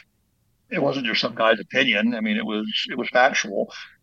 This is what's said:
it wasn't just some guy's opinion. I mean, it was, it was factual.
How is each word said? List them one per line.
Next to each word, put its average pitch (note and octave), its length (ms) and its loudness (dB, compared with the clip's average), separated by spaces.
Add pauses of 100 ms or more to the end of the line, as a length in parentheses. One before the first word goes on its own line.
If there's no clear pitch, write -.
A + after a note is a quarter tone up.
(680)
it C3+ 120 -2
wasn't C3+ 240 0
just A2 160 0
some A#2 140 -4
guy's A2+ 240 4
opinion. A#2 560 0
I A2 60 -4
mean, G#2+ 160 0
it A2 80 -4
was, G#2+ 220 -2 (220)
it C3 80 -8
was A#2 120 -4
factual. A#2+ 600 2 (320)